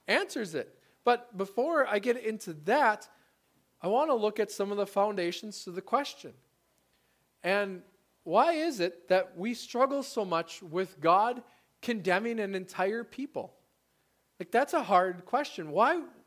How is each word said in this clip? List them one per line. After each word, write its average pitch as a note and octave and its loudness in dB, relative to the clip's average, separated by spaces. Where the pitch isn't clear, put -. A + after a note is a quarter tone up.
answers A3 -2
it. - -8
But A#3+ 2
before C4 0
I G#3 0
get A#3+ 0
into A3 -6
that, G#3+ 2
I E3+ -4
want C4+ 2
to C4 4
look G#3+ 0
at G#3 -2
some G3+ -4
of G#3 -4
the G3+ 0
foundations G3 -2
to F#3 -12
the F3+ -10
question. - -4
And F#3+ 0
why A#3+ 4
is D#4 -2
it F3 -4
that F#3 2
we A3 -4
struggle C4+ 0
so A3+ -4
much E3+ -4
with F3 -6
God G#3 4
condemning A3 -2
an G3 -4
entire F#3+ -4
people? A3+ -10
Like, F3+ -14
that's C4 2
a A3 0
hard F3+ 2
question. G3+ -4
Why, C4+ 4